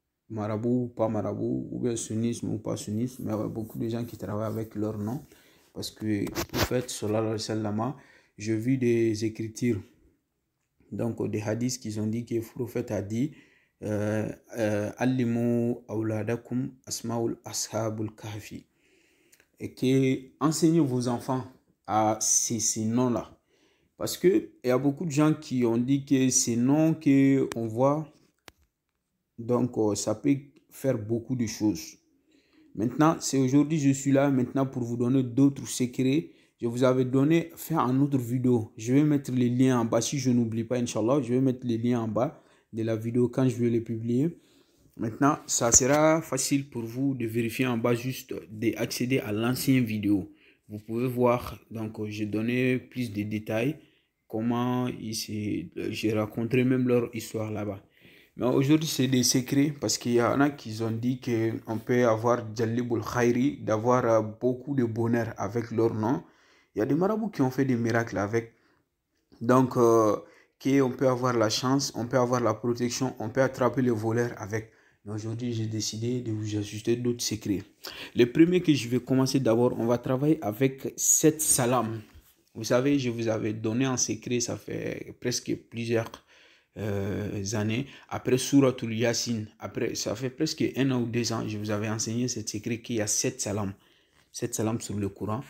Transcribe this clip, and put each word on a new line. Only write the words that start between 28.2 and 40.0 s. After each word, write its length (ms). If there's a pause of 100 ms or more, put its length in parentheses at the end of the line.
donc, 400
euh, 160
ça 220
peut 220 (340)
faire 260
beaucoup 380
de 100
choses. 520 (800)
Maintenant, 440
c'est 200
aujourd'hui, 400
je 100
suis 220
là 180
maintenant 380
pour 160
vous 140
donner 260
d'autres 440
secrets. 600 (320)
Je 60
vous 160
avais 220
donné, 500
fait 180
un 280
autre 180
vidéo. 580
Je 160
vais 100
mettre 280
les 180
liens 300
en 60
bas. 140
Si 200